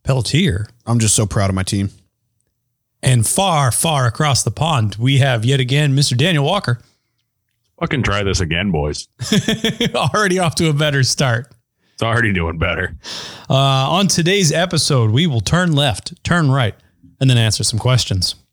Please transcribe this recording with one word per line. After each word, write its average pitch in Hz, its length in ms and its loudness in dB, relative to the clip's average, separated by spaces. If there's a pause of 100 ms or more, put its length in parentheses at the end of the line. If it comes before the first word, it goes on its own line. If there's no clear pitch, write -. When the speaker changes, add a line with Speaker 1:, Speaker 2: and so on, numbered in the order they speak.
Speaker 1:
Pelletier. 127 640 0 (220)
Speaker 2:
I'm 120 100 2
just 110 160 2
so 107 140 0
proud 98 240 0
of 95 40 -2
my 95 60 -2
team. 98 300 -2 (1120)
Speaker 1:
And 123 240 4
far, 160 440 2
far 139 360 0
across 139 340 0
the - 80 -2
pond, 113 500 0
we 131 200 2
have 127 260 2
yet 131 140 2
again 139 340 0
Mister 135 220 0
Daniel 147 280 2
Walker. 160 360 -2 (1000)
Speaker 3:
Fucking 165 220 -2
try 101 220 -2
this 92 160 -2
again, 87 320 -2
boys. 73 380 -4 (440)
Speaker 1:
<laughs> 220 400 -4
Already 190 460 0
off 170 160 0
to 165 140 0
a 156 40 0
better 143 300 0
start. 123 500 -2 (400)
Speaker 3:
It's - 80 -8
already 113 320 0
doing 82 240 -2
better. 87 380 -4 (520)
Speaker 1:
Uh, - 60 -2
on 139 540 2
today's 180 440 2
episode, 151 600 0
we 147 160 2
will 123 140 0
turn 170 320 0
left, 139 500 -2
turn 170 260 2
right, 127 240 2 (480)
and 131 80 4
then 123 80 6
answer 110 260 0
some - 140 -2
questions. 110 560 0 (200)